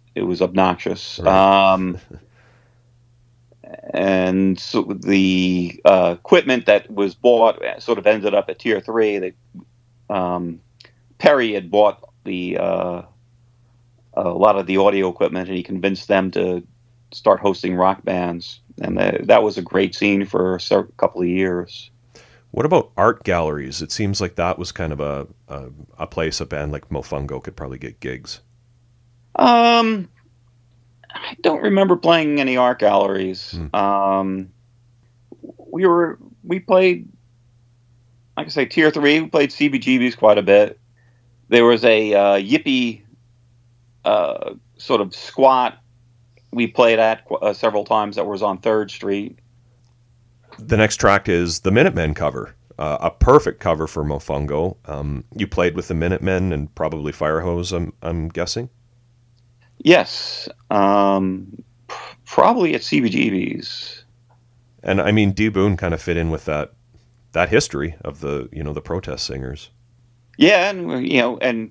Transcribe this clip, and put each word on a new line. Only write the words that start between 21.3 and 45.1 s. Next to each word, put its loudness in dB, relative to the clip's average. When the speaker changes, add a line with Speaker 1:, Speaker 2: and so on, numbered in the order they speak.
Speaker 2:
What -2
about 0
art 2
galleries? -4
It -10
seems -4
like -6
that -2
was -10
kind -6
of -8
a, -6
a, -16
a -8
place -6
a -8
band -6
like -12
Mofongo -8
could -16
probably -14
get -16
gigs. -14
Speaker 1:
Um, 2
I -14
don't 0
remember 2
playing 2
any 0
art 2
galleries. 0
Speaker 2:
Hmm. -8
Speaker 1:
Um, -2
we 0
were, 2
we -6
played, 2
like -6
I -16
say, 0
Tier 2
Three. 2
We -6
played 0
C 0
B -2
G 0
B's -2
quite 6
a 2
bit. 4
There 6
was 4
a, 4
uh, 4
Yippie -2
uh, -2
sort -2
of -6